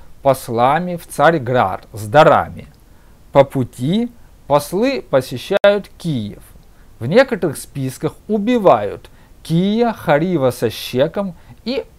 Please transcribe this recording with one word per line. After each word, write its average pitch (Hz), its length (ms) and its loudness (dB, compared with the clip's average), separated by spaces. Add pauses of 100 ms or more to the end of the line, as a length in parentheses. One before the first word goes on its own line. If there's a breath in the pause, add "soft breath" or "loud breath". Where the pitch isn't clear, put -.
(220 soft breath)
послами 135 760 0
в - 120 -16
Царьград 127 840 0
с 107 140 -12
дарами. 107 640 4 (640 soft breath)
По 139 120 6
пути 139 680 -4 (360 soft breath)
послы 196 560 -2
посещают 196 840 0 (100)
Киев. 110 440 -6 (580 soft breath)
В 117 60 -8
некоторых 175 500 0
списках - 580 -8 (140)
убивают 196 840 0 (340 soft breath)
Кия, 208 480 0
Харива 151 580 0
со 120 180 -4
Щеком 165 640 -4 (300 soft breath)
и 254 220 -6 (120)